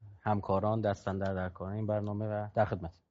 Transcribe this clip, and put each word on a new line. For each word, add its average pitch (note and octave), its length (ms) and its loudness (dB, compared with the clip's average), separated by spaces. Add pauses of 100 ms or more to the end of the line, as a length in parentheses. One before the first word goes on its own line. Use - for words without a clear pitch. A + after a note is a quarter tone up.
(220)
همکاران، G#2 580 2
دستن G2 380 0
در G2 160 0
در F#2 140 0
کار F2+ 240 -8
این G#2+ 140 -2
برنامه G#2 400 0
و G#2 280 -2
در G#2+ 100 6
خدمت. E2+ 280 -2 (180)